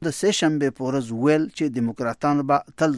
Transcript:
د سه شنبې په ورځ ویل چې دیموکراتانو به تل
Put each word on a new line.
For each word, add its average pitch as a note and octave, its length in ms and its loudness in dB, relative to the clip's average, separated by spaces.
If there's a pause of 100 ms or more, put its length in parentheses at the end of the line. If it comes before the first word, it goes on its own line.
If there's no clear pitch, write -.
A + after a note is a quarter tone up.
د D3 120 -2
سه G3+ 200 0
شنبې D3 380 0
په C3 140 -4
ورځ C3 160 -2 (160)
ویل D3+ 340 4
چې D3 220 -2
دیموکراتانو B2 720 -2
به C#3+ 300 -2
تل D#3 160 2